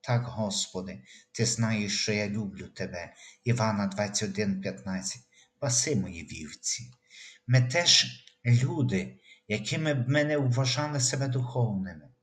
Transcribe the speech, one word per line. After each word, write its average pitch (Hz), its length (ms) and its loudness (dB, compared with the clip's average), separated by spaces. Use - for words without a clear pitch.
"Так, 120 260 2
Господи, 98 760 -4
ти 113 140 0
знаєш, 110 560 0
що 110 100 0
я 104 160 0
люблю 101 380 -6
тебе". 92 480 -10
Івана 110 420 2
двадцять 101 420 -2
один 98 320 -2
п'ятнадцять. 95 640 -6
Паси 139 380 0
мої 85 280 -4
вівці. - 680 -10
Ми 127 160 6
теж - 640 4
люди, 120 760 2
якими 147 460 0
б 123 140 0
ми 147 160 4
не 151 120 2
вважали 135 640 2
себе 135 280 0
духовними. 101 800 -2